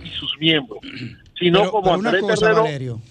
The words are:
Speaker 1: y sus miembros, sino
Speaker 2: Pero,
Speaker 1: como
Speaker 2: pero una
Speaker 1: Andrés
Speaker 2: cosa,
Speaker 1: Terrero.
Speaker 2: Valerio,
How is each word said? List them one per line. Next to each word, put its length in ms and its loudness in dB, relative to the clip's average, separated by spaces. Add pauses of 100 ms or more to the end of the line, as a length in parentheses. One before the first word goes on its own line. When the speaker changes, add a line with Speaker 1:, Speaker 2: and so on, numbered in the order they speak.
Speaker 1:
y 60 -14
sus 320 -8
miembros, 380 0 (600)
sino 200 4
Speaker 2:
Pero, 140 2
Speaker 1:
como 120 0
Speaker 2:
pero 140 4
una 120 -2
Speaker 1:
Andrés 120 2
Speaker 2:
cosa, 240 0
Speaker 1:
Terrero. 160 4
Speaker 2:
Valerio, 380 -4 (100)